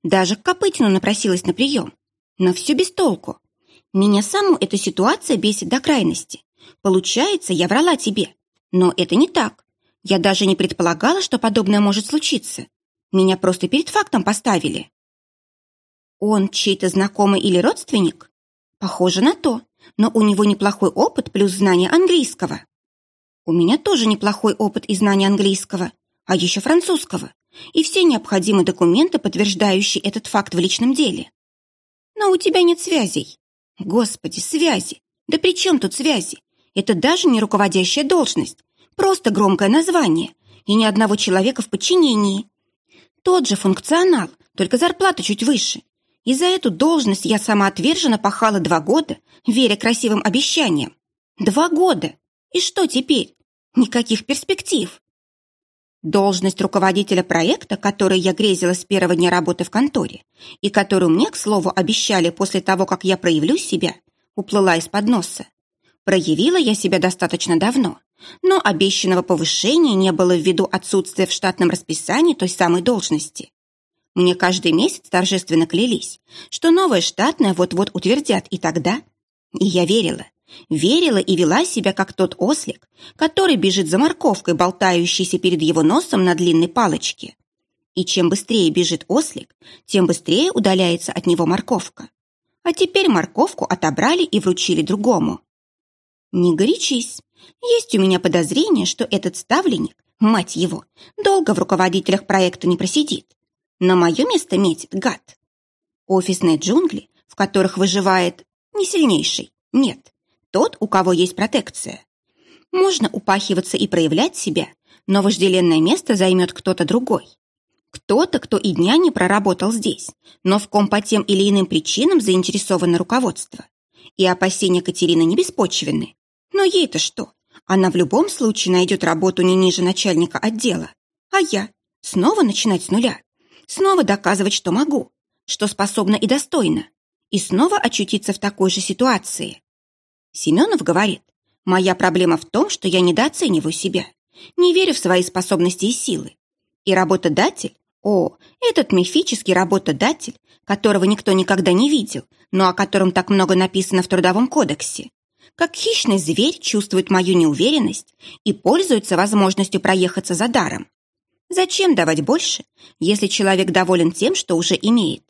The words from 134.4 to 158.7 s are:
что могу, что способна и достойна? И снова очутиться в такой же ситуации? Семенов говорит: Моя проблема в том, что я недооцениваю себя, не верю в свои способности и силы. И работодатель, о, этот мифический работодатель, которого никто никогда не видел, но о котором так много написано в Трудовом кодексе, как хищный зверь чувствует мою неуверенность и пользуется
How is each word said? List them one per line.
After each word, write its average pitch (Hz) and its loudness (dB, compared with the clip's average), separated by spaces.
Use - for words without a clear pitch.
что - -4
могу, 277 -2
что - -6
способна 202 -2
и 220 0
достойна? 208 -2
И 202 -2
снова 294 0
очутиться 208 -4
в - -8
такой 190 -2
же 196 -4
ситуации? - -4
Семенов 285 0
говорит: 190 -2
Моя 185 2
проблема 180 0
в 160 -10
том, 349 -2
что - -6
я 180 2
недооцениваю 180 0
себя, - -6
не 349 4
верю 359 2
в - -4
свои 180 2
способности 180 -2
и 233 0
силы. 156 -6
И 190 2
работодатель, 185 0
о, 196 0
этот 453 0
мифический 196 0
работодатель, 180 -2
которого 202 0
никто 202 0
никогда 190 2
не 247 4
видел, 208 -4
но 190 2
о 180 0
котором 190 0
так 185 -2
много 190 2
написано 190 0
в 180 -6
Трудовом 185 2
кодексе, - -4
как 330 -2
хищный 247 -2
зверь 185 -2
чувствует 190 -2
мою 185 2
неуверенность 175 0
и 202 0
пользуется 262 0